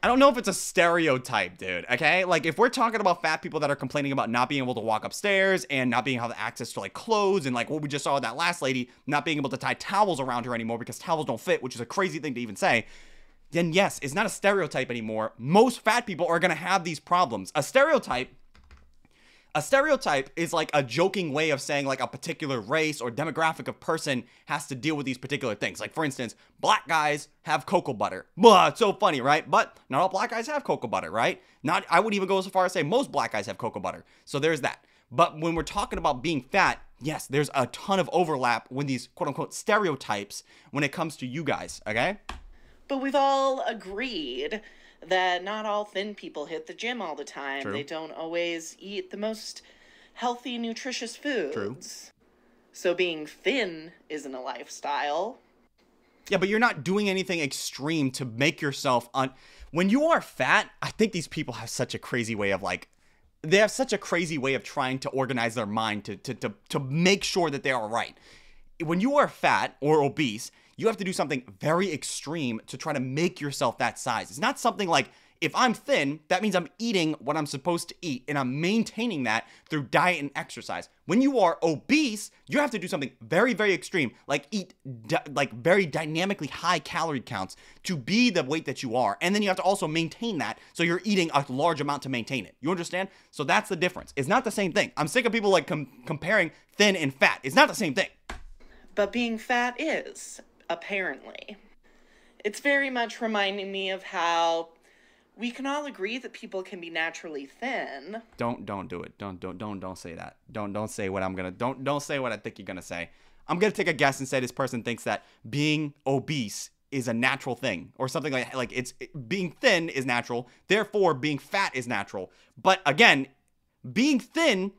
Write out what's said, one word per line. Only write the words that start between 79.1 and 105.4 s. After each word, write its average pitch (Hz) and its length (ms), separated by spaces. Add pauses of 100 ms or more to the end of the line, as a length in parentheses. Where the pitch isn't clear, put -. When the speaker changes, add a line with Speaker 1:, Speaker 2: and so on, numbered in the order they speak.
Speaker 1:
that 113 240 (220)
through 151 140
diet 170 360
and 143 160
exercise. 107 540 (160)
When 202 160
you 269 180
are 170 220
obese, 214 720 (160)
you 202 120
have 262 120
to 214 80
do 175 80
something 143 240 (100)
very, 180 320
very 202 200
extreme, 160 380 (140)
like 139 260
eat 202 220 (340)
di-, 160 100 (160)
like, 139 200
very 170 320
dynamically 160 640
high 170 320
calorie 156 420
counts 95 340 (280)
to 185 120
be 208 340
the 175 140
weight 151 220
that - 160
you 120 140
are. 110 260
And 175 120
then 208 80
you 202 60
have 185 100
to 175 60
also 190 240
maintain 165 520
that, 113 200 (140)
so 170 100
you're 170 200
eating 190 300
a 139 160
large 143 320
amount 139 220
to 135 60
maintain 120 360
it. - 160
You 147 100
understand? 180 380 (220)
So - 120
that's 185 260
the 196 60
difference. - 400
It's 139 120
not 233 160
the 214 80
same 196 220
thing. 165 240
I'm 151 100
sick 247 180
of 220 60
people, 208 200
like, 165 160
com-, 151 200 (180)
comparing 165 460 (240)
thin 202 200
and 147 180
fat. 151 300
It's 131 120
not 277 120
the 185 80
same 160 180
thing. 175 160 (840)
Speaker 2:
But 202 160
being 233 260
fat 240 420
is, - 600 (260)
apparently. 175 880 (880)
It's 208 160
very 277 300
much 233 320
reminding 202 500
me 190 200
of 190 100
how 170 680 (680)
we 233 140